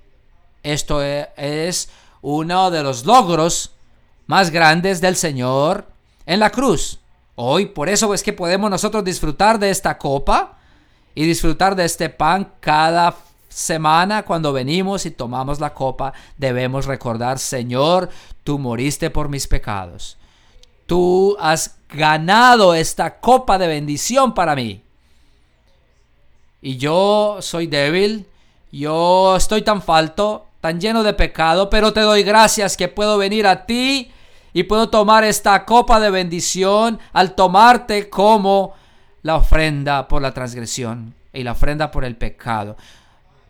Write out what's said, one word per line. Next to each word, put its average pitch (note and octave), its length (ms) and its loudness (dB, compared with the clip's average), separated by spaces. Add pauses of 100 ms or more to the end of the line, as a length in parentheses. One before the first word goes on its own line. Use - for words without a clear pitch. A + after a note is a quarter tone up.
(600)
Esto D3 420 -4
e-, C#3+ 340 -6
es D3+ 520 -6 (320)
uno E3+ 480 -2
de D#3 140 -2
los C3 220 -6
logros F3 640 2 (560)
más E3+ 240 2
grandes E3+ 500 2
del F#3 140 2
Señor C#3 720 -2 (400)
en F3 120 -2
la G#3 120 2
cruz. - 480 -2 (340)
Hoy, D3 320 -2
por D3+ 240 -6
eso G3+ 240 0
es F3+ 80 -4
que G#3 120 -6
podemos G3 360 -2
nosotros G3 340 -4
disfrutar F#3 540 0
de G3 140 0
esta E3+ 260 -4
copa F3 600 -2 (560)
y D3+ 100 -2
disfrutar E3+ 500 0
de F3+ 100 0
este - 240 -6
pan F3 500 -2
cada E3 560 0 (340)
semana E3+ 760 0
cuando D#3+ 300 -2
venimos F3+ 520 -4
y D#3 60 -10
tomamos C3 480 -8
la D3 140 -6
copa. C3+ 400 -6 (240)
Debemos C3 480 -4
recordar, B2+ 540 -6
"Señor, C#3 720 -2 (340)
tú C#3+ 160 -4
moriste C3+ 500 -4
por D3+ 180 -2
mis C#3 200 -8
pecados. - 680 -6 (680)
Tú F3+ 540 2
has D#3+ 380 -2 (120)
ganado F3+ 840 4
esta E3 460 -2
copa B3 380 2
de F#3 100 0
bendición D#3 680 -2
para E3+ 220 0
mí. A2 260 -8 (1800)
Y C3+ 160 -8
yo G3+ 640 0
soy E3+ 260 -6
débil, F3+ 600 -2 (440)
yo F3 640 2
estoy G#3 280 2
tan G#3+ 180 0
falto, E3+ 640 -2 (140)
tan E3+ 180 -4
lleno A3 240 -2
de G#3 100 0
pecado, E3 560 0
pero G#3+ 220 2
te A3 100 0
doy G#3 220 4
gracias G#3 540 2
que F3+ 100 -2
puedo G#3 300 -2
venir G3+ 300 0
a F#3 180 2
ti B3+ 460 -2 (420)
y F3 100 0
puedo A3 260 0
tomar A3 340 4
esta G3+ 420 0
copa A#3 340 4
de G#3+ 100 2
bendición F#3+ 920 -2 (140)
al F#3 220 2
tomarte G#3 720 4
como G3 640 2 (500)
la D#3+ 120 -2
ofrenda C#3+ 720 4
por C#3+ 140 2
la C3 120 -4
transgresión A#2+ 800 -10 (200)
y C3 100 -10
la A#2+ 80 -6
ofrenda D3 400 2
por C#3+ 140 -2
el A#2+ 100 -8
pecado". G#2+ 640 -6 (720)